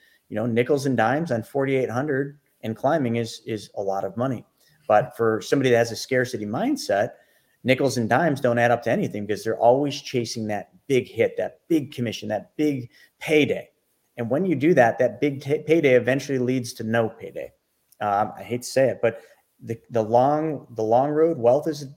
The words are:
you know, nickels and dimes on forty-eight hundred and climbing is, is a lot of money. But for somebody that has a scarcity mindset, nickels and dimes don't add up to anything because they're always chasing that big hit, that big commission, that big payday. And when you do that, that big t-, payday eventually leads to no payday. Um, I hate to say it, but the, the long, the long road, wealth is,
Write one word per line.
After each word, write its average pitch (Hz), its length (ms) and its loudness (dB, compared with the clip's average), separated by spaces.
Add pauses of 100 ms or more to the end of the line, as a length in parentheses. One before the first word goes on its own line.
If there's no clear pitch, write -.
(300)
you 107 60 -10
know, 107 100 -2
nickels 123 400 0
and 127 120 0
dimes 135 340 0
on 113 120 -2
forty-eight 135 460 -2
hundred 139 500 -4 (240)
and 113 120 -6
climbing 131 420 0
is, 113 280 -6
is 107 300 -8
a 104 60 -8
lot 95 220 -4
of 95 140 -6
money. 123 280 -4 (420)
But 139 280 4
for 110 260 0
somebody 135 300 0
that 117 60 6
has 117 140 2
a 107 40 -8
scarcity 120 500 -2
mindset, 120 640 -2 (520)
nickels 127 340 2
and 110 120 -2
dimes 143 320 2
don't 120 160 2
add 120 140 4
up 117 120 2
to 113 80 -2
anything 160 340 -2
because 98 180 -4
they're 110 160 -4
always 139 420 4
chasing 113 460 -4
that 104 240 -8 (160)
big 131 200 2
hit, - 300 0
that 107 300 -6
big 147 260 -2
commission, 110 360 -6
that 104 260 -6
big 139 340 -2 (300)
payday. 139 500 0 (480)
And 117 120 -6
when 151 160 0
you 170 100 0
do 151 180 0
that, 117 260 4
that 123 220 0
big 139 200 -2
t-, 139 180 -2
payday 156 340 4
eventually 127 460 2
leads 123 340 -2
to 113 100 -10
no 110 260 2
payday. 76 420 -12 (480)
Um, 104 360 0
I - 80 -16
hate 120 200 -6
to - 40 -12
say 131 220 2
it, 101 120 -6
but 113 200 -2 (400)
the, 117 180 -8 (100)
the 117 120 0
long, 135 720 0
the 113 120 -4
long 123 280 2
road, 160 260 2
wealth 127 300 2
is, 147 180 -6 (120)